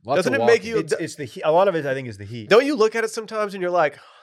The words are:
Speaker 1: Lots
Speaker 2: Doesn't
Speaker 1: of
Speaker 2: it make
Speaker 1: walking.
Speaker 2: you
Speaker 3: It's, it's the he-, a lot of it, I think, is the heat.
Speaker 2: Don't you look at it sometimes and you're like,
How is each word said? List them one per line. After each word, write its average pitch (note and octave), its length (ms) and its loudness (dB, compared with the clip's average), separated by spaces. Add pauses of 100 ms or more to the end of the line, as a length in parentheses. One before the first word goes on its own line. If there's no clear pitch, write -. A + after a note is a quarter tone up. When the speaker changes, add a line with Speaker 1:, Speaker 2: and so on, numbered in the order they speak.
Speaker 1:
Lots C3 160 -2
Speaker 2:
Doesn't - 160 -2
Speaker 1:
of A3+ 60 0
Speaker 2:
it A#3 40 2
make A#3 160 6
Speaker 1:
walking. G#3+ 100 -10
Speaker 2:
you A3 80 -2
Speaker 3:
It's, D#3+ 140 -4
it's F3 220 -4
the D3 100 -12
he-, - 160 -14
a D#3 100 2
lot F#3 180 4
of E3+ 60 0
it, D3 100 -4
I C3+ 80 -2
think, C3+ 160 -6
is G2+ 80 -14
the G2+ 80 -14
heat. A2 240 -12
Speaker 2:
Don't A#3+ 160 6
you C#4+ 100 0
look A3 200 2
at A3+ 100 -2
it A3 40 -6
sometimes G#3+ 440 -6
and G3 80 -10
you're F3 100 -2
like, E3 260 2 (260)